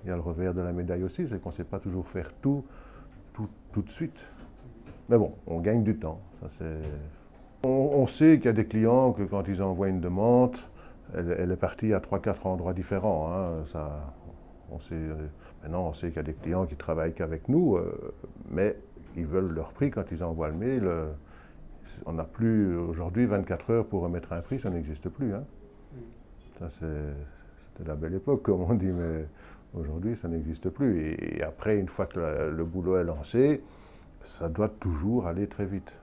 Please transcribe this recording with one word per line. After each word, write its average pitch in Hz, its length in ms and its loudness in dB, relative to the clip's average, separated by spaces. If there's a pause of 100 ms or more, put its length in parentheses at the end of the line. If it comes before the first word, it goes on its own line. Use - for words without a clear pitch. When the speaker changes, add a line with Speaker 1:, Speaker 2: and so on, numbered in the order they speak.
Speaker 1:
il 95 60 -8
y - 20 -2
a 90 40 -2
le 85 60 -2
revers 87 320 -2
de 90 80 0
la 87 100 -2
médaille 90 300 -2
aussi, 117 260 -2
c'est 107 140 -4
qu'on 90 80 -6
sait 85 140 -8
pas 95 160 -6
toujours 92 280 -4
faire 87 200 -6 (140)
tout, 139 200 2 (720)
tout, 107 160 -6 (220)
tout 104 100 0
de 92 80 -6
suite. - 380 -8 (800)
Mais 117 80 8
bon, 104 160 4 (140)
on 82 140 -2
gagne 107 200 4
du 104 160 2
temps, 80 220 -6 (220)
ça - 60 -10 (100)
c'est. 80 240 -6 (800)
On, 131 60 4
on 135 360 6
sait 156 300 10
qu'il 123 100 2
y 123 40 8
a 110 40 6
des 107 140 4
clients 117 460 6
que 101 100 0
quand 98 240 0
ils 95 160 0
envoient 95 240 2
une 92 140 2
demande, 117 560 4 (580)
elle, 87 240 0
elle 90 120 2
est 90 60 0
partie 107 360 0
à 92 80 2
trois, - 180 -2
quatre - 260 -2
endroits 92 280 0
différents, 87 600 0
hein, 85 320 -2
ça, 73 480 -8 (580)
on 76 80 -10
sait, - 160 -10
euh, 78 200 -4 (460)
maintenant, 85 260 -2
on 78 60 -4
sait 87 140 -6
qu'il 80 100 -4
y - 20 -4
a 76 40 -4
des 78 100 -4
clients 90 320 0
qui - 100 -6
travaillent 80 380 -2
qu'avec 80 340 -4
nous, 143 280 6
euh, - 380 -2 (360)
mais 95 260 2 (400)
ils 85 100 -2
veulent 87 280 0
leur 80 180 -4
prix 139 180 0
quand 104 220 -4
ils 87 120 -4
envoient 80 260 -2
le 76 60 -4
mail. 117 300 0
Euh, 80 260 0 (960)
on 82 60 -6
n'a 80 120 -2
plus, 110 500 2
aujourd'hui, 87 520 0
vingt-quatre 98 420 0
heures 113 160 4
pour 95 160 -2
remettre 87 320 -4
un 87 80 -4
prix, 135 180 -4
ça 110 120 -4
n'existe 78 360 -4
plus, 107 280 -2
hein. 123 80 -6 (500)
Speaker 2:
Mm. 131 40 -14 (600)
Speaker 1:
Ça, 85 100 -8
c'est, - 160 -10 (880)
c'était - 140 -10
la 76 80 -4
belle 80 200 -4
époque, 131 260 2
comme 92 220 4
on 90 100 4
dit, 95 180 2
mais 82 360 -2 (520)
aujourd'hui, 85 380 -4
ça 90 100 -8
n'existe 80 440 -4
plus. 113 280 2
Et, - 380 -4
et 71 60 0
après, 104 340 0
une 95 100 2
fois - 200 -4
que - 120 -6
le, 76 320 0
le 80 140 0
boulot 90 320 2
est 90 60 4
lancé, 113 580 2 (580)
ça - 300 -6
doit 104 200 2
toujours 92 580 0
aller 92 200 -2
très 101 180 -4
vite. 95 380 -6